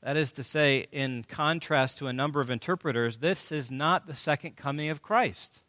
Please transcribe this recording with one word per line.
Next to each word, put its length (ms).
That 160
is 140
to 120
say, 480
in 320
contrast 720
to 120
a 40
number 300
of 80
interpreters, 680
this 320
is 200
not 360
the 80
second 400
coming 360
of 100
Christ. 680